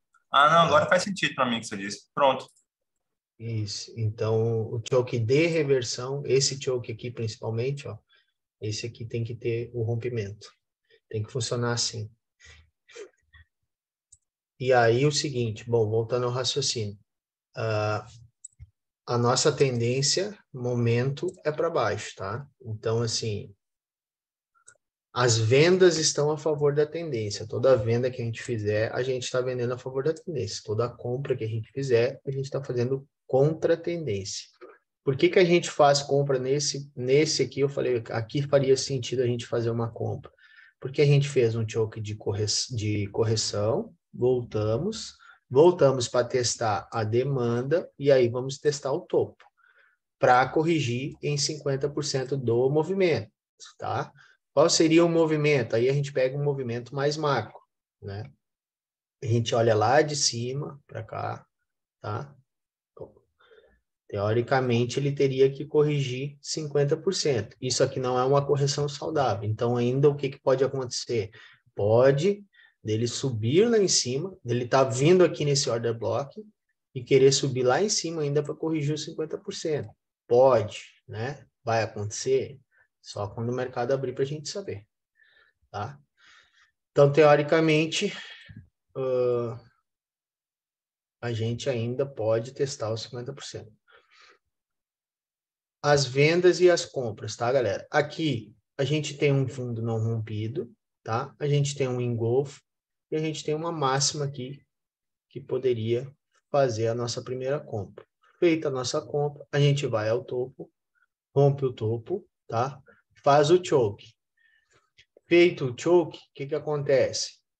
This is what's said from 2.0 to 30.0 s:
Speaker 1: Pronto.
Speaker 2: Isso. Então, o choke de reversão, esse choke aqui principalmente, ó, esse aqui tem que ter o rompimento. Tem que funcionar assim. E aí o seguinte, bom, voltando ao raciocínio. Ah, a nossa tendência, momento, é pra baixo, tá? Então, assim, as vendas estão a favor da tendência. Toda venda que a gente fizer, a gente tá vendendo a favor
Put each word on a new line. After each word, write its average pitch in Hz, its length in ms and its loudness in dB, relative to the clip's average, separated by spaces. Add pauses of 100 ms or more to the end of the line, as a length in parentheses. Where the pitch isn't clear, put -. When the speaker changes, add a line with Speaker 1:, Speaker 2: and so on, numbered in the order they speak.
Speaker 1:
Pronto. 131 340 2 (920)
Speaker 2:
Isso. 110 580 -8
Então, 110 680 -2 (100)
o 120 160 -6
choke 123 300 2
de 135 280 4
reversão, 139 800 0
esse 131 380 0
choke 123 300 -4
aqui 120 180 -10
principalmente, 117 760 -6
ó, 107 100 -12 (640)
esse 107 260 -6
aqui 117 180 -12
tem 117 200 -4
que 117 100 -8
ter 117 400 -4
o 120 80 -4
rompimento. 113 680 -6 (580)
Tem 107 140 -4
que 104 100 -10
funcionar 120 400 -2
assim. 113 380 -4 (2500)
E 127 140 2
aí 120 320 4
o 147 80 4
seguinte, 120 560 -4
bom, 117 200 2
voltando 113 380 -2
ao 120 60 -2
raciocínio. 120 640 -4 (560)
Ah, 107 520 -4 (1000)
a 120 100 -2
nossa 123 380 2
tendência, 135 840 0 (160)
momento, 123 760 -2 (160)
é 151 80 -2
pra 160 180 -2
baixo, 107 460 -2
tá? 104 320 -8 (120)
Então, 113 420 -4
assim, 104 520 -6 (1600)
as 123 240 2
vendas 160 580 6
estão 151 340 0
a 156 80 -2
favor 147 360 0
da 151 120 2
tendência. 120 600 -6
Toda 123 300 4
venda 117 340 0
que 123 100 -10
a 117 40 -4
gente 113 180 -6
fizer, 107 500 -2
a 127 100 -4
gente 127 280 -4
tá 127 100 -2
vendendo 123 340 -2
a 123 40 -10
favor 131 240 -6